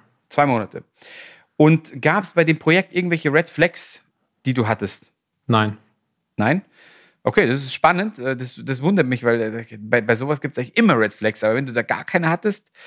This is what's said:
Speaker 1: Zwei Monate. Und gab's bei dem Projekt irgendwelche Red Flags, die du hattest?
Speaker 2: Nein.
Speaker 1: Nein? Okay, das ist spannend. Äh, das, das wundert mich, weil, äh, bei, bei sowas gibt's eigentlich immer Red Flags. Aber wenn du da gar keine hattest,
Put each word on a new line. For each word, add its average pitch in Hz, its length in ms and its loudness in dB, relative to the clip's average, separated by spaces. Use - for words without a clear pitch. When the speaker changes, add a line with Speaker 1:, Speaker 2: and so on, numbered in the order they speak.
Speaker 1:
Zwei 143 180 2
Monate. 117 380 -2
Und 156 460 4
gab's 185 300 0
bei 170 120 2
dem 160 140 0
Projekt 180 360 0
irgendwelche 170 380 -2
Red 165 160 0
Flags, - 540 -4
die 131 80 0
du 120 120 2
hattest? - 460 -6
Speaker 2:
Nein. 107 320 0
Speaker 1:
Nein? 135 260 0
Okay, - 240 2
das 131 160 0
ist 131 100 -12
spannend. 180 460 0
Äh, 131 180 -4
das, 123 260 -12
das 127 200 -6
wundert 170 240 2
mich, 123 180 -4
weil, 117 160 2
äh, 113 380 -8
bei, 110 220 0
bei 113 140 0
sowas 139 260 -2
gibt's 139 180 -8
eigentlich 127 180 -6
immer 202 220 4
Red 107 140 0
Flags. - 320 -4
Aber 110 100 2
wenn 135 120 -2
du 127 60 -12
da 117 100 -2
gar - 220 -4
keine 170 240 -2
hattest, 202 420 -4